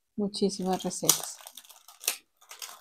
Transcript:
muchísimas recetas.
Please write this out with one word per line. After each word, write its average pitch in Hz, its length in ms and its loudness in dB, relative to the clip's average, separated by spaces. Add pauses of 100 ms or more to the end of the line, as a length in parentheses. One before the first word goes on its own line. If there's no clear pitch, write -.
(160)
muchísimas 190 680 2
recetas. - 540 2 (1400)